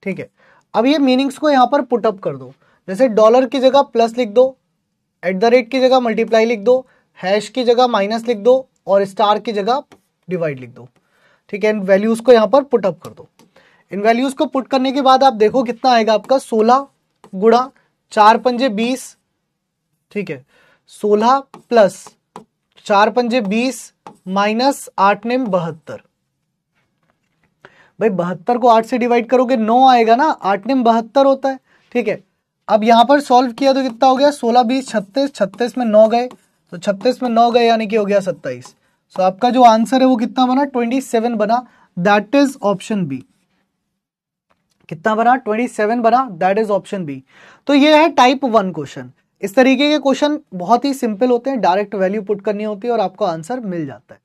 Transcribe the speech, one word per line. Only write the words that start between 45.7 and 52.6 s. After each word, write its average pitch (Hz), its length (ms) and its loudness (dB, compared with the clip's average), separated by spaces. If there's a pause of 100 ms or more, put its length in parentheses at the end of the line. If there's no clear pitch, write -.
बना, 240 260 2 (120)
that 185 200 0
is 214 200 -2
option 190 280 -8
B। 139 140 -10 (460)
तो 285 80 0
ये 294 220 4
है 311 160 4
टाइप 269 320 2
वन 214 280 0
क्वेश्चन। 131 400 -12 (300)
इस 196 120 -8
तरीके 262 360 2
के 302 80 0
क्वेश्चन 285 400 -2 (160)
बहुत 185 300 -2
ही 285 100 -2
सिंपल 240 360 -4
होते 240 200 -2
हैं, 262 100 -4
डायरेक्ट 196 340 -2
वैल्यू 196 280 -4
पुट 202 200 -6
करनी 208 220 -6